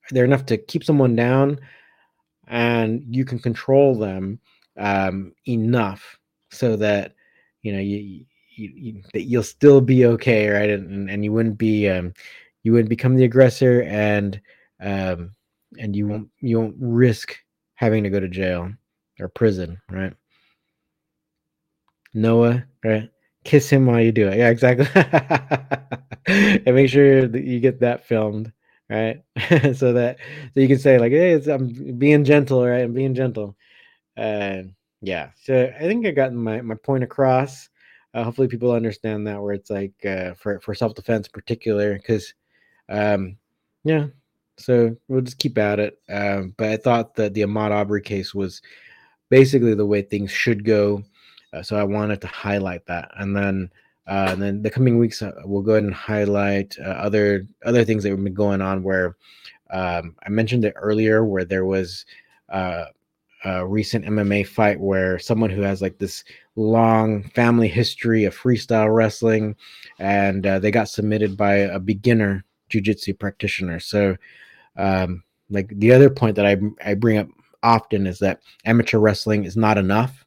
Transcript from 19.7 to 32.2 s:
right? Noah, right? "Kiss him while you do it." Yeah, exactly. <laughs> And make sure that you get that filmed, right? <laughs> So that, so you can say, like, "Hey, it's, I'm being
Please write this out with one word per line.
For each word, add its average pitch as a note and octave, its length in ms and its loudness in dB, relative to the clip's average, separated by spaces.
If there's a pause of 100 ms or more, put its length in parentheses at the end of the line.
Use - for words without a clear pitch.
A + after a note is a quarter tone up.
right? F#2+ 220 -8 (2000)
Noah, A#2 520 2 (200)
right? A2 260 -2 (340)
"Kiss - 260 2
him C3+ 160 4
while A#2 140 4
you A2+ 120 4
do G#2+ 160 2
it." F#2+ 80 -2
Yeah, A#2 140 4
exactly. B2 440 2
<laughs> G3 40 6 (1300)
And G3 520 2
make C3+ 140 6
sure C3+ 360 6
that A#2 160 -4
you B2 160 -4
get B2+ 220 0
that A#2+ 260 -2
filmed, G#2+ 460 -4 (360)
right? A2 340 -4 (140)
<laughs> C3+ 380 2
So B2+ 200 0
that, B2 240 -2 (340)
so C3+ 80 0
you C3 80 6
can C3+ 100 4
say, C3 200 6
like, A#2 140 4
"Hey, F3 200 4
it's, C#3+ 160 0
I'm C3 500 -6
being D3 260 4